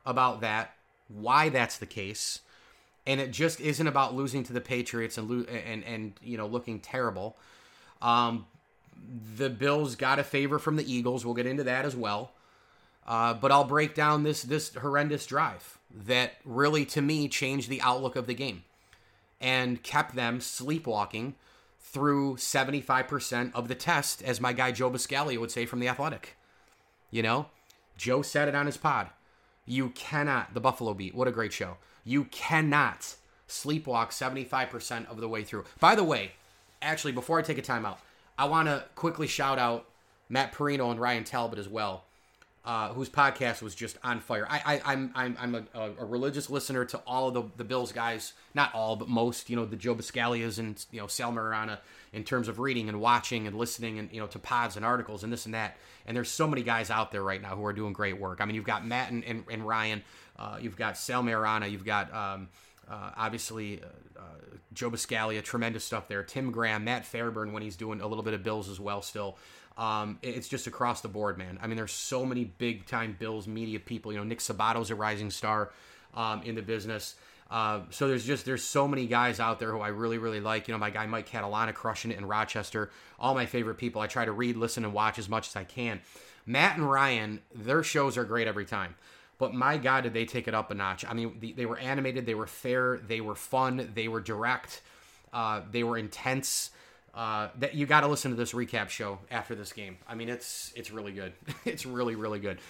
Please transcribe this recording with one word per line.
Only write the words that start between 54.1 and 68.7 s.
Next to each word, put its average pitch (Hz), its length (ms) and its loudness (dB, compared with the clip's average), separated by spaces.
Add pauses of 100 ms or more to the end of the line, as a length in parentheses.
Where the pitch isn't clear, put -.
you 110 80 -8
know, 107 80 -6
to 101 120 -12
pods 117 360 0
and 107 100 -2
articles 110 380 0
and 113 80 -4
this 117 140 -6
and 110 100 -8
that. 110 220 -4 (280)
And 117 100 -4
there's 120 140 -2
so 160 160 0
many 143 160 2
guys 117 280 0
out 110 220 0
there 98 120 -2
right 95 180 -2
now 95 140 -6
who 104 100 -4
are 101 80 0
doing 104 200 -4
great 98 260 -2
work. 92 220 -4
I 104 40 0
mean, 107 100 -2
you've 107 100 -4
got 110 200 -2
Matt 120 260 -2
and, 117 120 -4
and, 113 260 -8
and 110 160 -8
Ryan, 110 380 0 (340)
uh, 104 240 -10
you've 107 160 -8
got 110 200 -2
Sal 127 260 0
Marana, 110 440 2
you've 101 180 -6
got, 104 280 0
um, 98 360 -6 (400)
uh, 98 260 -12
obviously, 110 640 -6
uh, - 380 -20
uh, 92 40 -16 (500)
Joe 120 180 -4
Buscaglia, 110 500 -2
tremendous 113 440 -2
stuff 107 240 -6
there. 101 140 -2
Tim 135 280 -4
Graham, 110 320 0
Matt 120 220 -2
Fairburn 110 480 -4
when 107 100 -6
he's 104 140 -8
doing 107 240 -6
a 107 60 -4
little 110 160 -4
bit 110 100 -2
of 98 100 -4
Bills 107 260 -2
as 98 100 -10